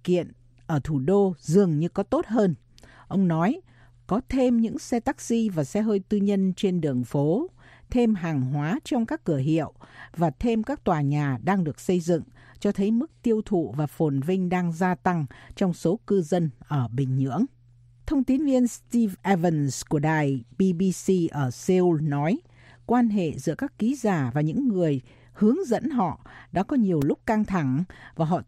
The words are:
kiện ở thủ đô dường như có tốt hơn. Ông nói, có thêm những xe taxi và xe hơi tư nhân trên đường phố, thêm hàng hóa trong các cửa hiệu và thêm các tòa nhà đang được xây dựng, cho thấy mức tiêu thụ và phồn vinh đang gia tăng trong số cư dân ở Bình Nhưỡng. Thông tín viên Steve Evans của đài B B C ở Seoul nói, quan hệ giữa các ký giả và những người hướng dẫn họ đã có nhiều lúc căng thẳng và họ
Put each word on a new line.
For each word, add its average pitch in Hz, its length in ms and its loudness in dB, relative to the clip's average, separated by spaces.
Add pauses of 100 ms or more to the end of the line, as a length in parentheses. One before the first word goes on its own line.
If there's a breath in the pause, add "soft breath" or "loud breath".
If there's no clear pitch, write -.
kiện 180 280 0 (340)
ở 151 180 0
thủ 151 140 -2
đô 190 400 2
dường 170 400 2
như 165 100 0
có - 140 -4
tốt 311 240 -2
hơn. 208 280 2 (540 loud breath)
Ông 185 200 0
nói, 175 320 0 (460 soft breath)
có 214 220 0
thêm 254 320 2
những 226 180 -2
xe 233 220 -4
taxi 233 480 -2
và 160 160 -2
xe 202 180 -2
hơi 214 260 0
tư 214 80 0
nhân 196 400 2
trên 180 240 0
đường 131 240 -2
phố, 156 420 0 (440 soft breath)
thêm 233 240 2
hàng 160 280 -2
hóa 147 420 -2
trong 233 220 -2
các 311 180 -6
cửa 151 140 0
hiệu 151 340 -2 (440 loud breath)
và 165 140 2
thêm 226 320 -2
các 285 220 -8
tòa 165 160 2
nhà 143 440 0
đang 190 200 2
được 143 160 -6
xây 180 200 0
dựng, 165 220 0 (380 loud breath)
cho 202 120 0
thấy 202 180 0
mức 233 200 0 (120)
tiêu 220 220 0
thụ 151 320 -2
và 151 100 -2
phồn 143 340 0
vinh 180 280 -2
đang 180 240 0
gia 180 220 0
tăng 170 320 -2 (300 loud breath)
trong 185 180 0
số 175 320 0
cư 196 160 2
dân 165 360 0
ở 131 300 -4
Bình 131 280 -2
Nhưỡng. 135 280 0 (600)
Thông 277 180 0
tín 285 200 0
viên 254 240 2
Steve 220 540 -2
Evans 160 640 0
của 156 100 0
đài 147 460 0 (140)
B 196 40 2 (160)
B 185 40 0 (240)
C 180 260 2
ở 135 180 -2
Seoul 180 500 2
nói, 156 400 0 (460 soft breath)
quan 240 220 2
hệ 185 300 -2
giữa 147 160 -4
các - 240 -8
ký 233 160 0
giả 170 400 0
và 151 60 0
những 208 280 0
người 165 320 0 (320 soft breath)
hướng 220 240 4 (100)
dẫn 247 240 -2
họ 196 360 -4 (260 loud breath)
đã 190 100 0
có 294 140 -2
nhiều 185 280 2
lúc 156 220 -2
căng 214 180 2
thẳng 156 400 0 (300 loud breath)
và 160 100 -2
họ 165 240 0